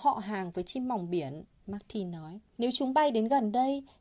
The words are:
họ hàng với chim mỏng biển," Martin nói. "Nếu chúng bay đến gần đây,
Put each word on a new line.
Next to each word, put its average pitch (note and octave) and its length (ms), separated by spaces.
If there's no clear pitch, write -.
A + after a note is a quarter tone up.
họ C#4 120
hàng F#3+ 380
với F3+ 140
chim B3+ 240
mỏng F#3 220
biển," D#3 340
Martin G3+ 440
nói. E3 280
"Nếu A#3+ 160
chúng C4 200
bay D4+ 160
đến A3+ 180
gần A#3+ 240
đây, C4+ 320